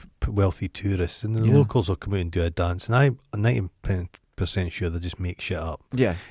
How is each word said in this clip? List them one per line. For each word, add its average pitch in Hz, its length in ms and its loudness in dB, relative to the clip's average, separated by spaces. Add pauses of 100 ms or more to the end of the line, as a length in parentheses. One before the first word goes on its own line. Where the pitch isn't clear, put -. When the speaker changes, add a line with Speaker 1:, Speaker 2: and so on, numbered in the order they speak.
(220)
Speaker 1:
p-, - 100 0
wealthy 98 380 0
tourists, 95 540 -2
and 107 120 -2
the 113 100 2
Speaker 2:
Yeah. 120 80 6
Speaker 1:
locals 123 360 4
will 92 80 0
come - 160 -6
out 98 80 0
and 85 100 -4
do 87 120 0
a 85 60 0
dance. 87 380 -2
And 113 80 2
I'm 135 240 4 (160)
ninety 107 340 0 (680)
percent 90 340 -2
sure 90 180 -2
they 85 100 -4
just 87 200 -6
make 90 220 -6
shit 92 160 -4
up. 80 240 -8 (120)
Speaker 2:
Yeah. 120 220 2 (160)